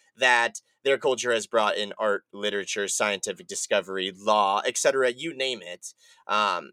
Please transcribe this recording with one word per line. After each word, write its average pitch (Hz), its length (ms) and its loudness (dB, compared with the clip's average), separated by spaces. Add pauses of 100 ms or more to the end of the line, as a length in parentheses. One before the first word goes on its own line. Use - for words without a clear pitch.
(160)
that 120 460 2 (220)
their 135 120 4
culture 123 380 0
has 110 140 -2
brought 107 280 2
in 101 220 -4
art, 104 240 0 (100)
literature, 101 560 -4
scientific 98 600 -4
discovery, 95 680 -2
law, 104 480 2
et 127 140 -2
cetera, 131 320 2
you 139 260 -10
name 131 240 -4
it, 87 320 -14 (360)
um, 95 440 0